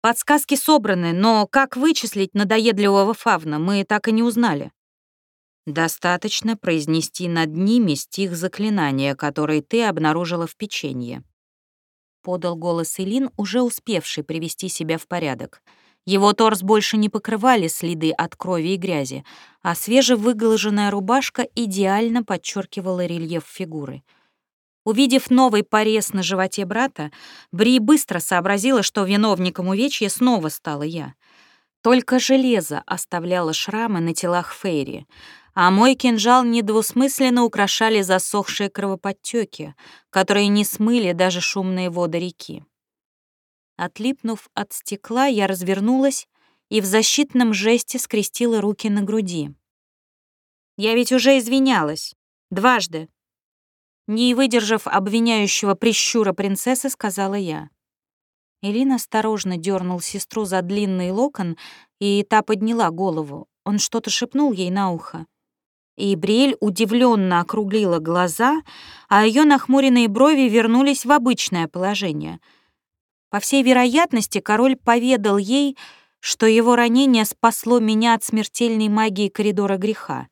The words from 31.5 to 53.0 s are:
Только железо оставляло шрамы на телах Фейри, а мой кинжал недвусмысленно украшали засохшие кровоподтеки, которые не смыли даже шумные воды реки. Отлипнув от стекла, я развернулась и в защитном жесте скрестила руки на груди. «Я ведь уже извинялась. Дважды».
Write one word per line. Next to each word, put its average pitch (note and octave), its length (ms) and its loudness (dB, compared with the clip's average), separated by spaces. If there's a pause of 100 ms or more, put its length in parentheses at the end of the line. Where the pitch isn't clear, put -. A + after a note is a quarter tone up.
Только B3+ 380 4
железо A#3+ 680 2
оставляло F3 680 -4
шрамы G#3+ 460 -4
на E3 140 -2
телах F3 400 -2
Фейри, D3+ 540 -6 (480)
а F3+ 160 6
мой A#3+ 240 6
кинжал A#3+ 480 4
недвусмысленно A#3+ 1000 0
украшали A3 580 0
засохшие F#3+ 680 -2
кровоподтеки, G3 1040 -6 (380)
которые G3+ 380 2
не G#3 160 2
смыли G#3+ 480 0
даже F3+ 280 0
шумные F#3 480 -4
воды E3+ 300 -4
реки. E3+ 440 -12 (1120)
Отлипнув A3 760 -6
от G#3 200 -10
стекла, A#3 520 -4
я G#3 220 0
развернулась G3 800 0 (420)
и G#3+ 120 0
в G3 40 -4
защитном A3+ 680 2
жесте A#3 460 0
скрестила A3 600 -2
руки G#3 280 -4
на G#3 120 0
груди. F#3 500 -4 (1300)
«Я G#3+ 180 0
ведь A#3+ 160 2
уже C4 260 4
извинялась. A3+ 800 0 (340)
Дважды». F#3 600 -2 (1000)